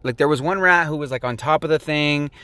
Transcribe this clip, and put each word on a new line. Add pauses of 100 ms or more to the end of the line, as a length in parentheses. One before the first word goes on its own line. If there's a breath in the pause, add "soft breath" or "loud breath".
like,
there
was
one
rat
who
was,
like,
on
top
of
the
thing, (140 loud breath)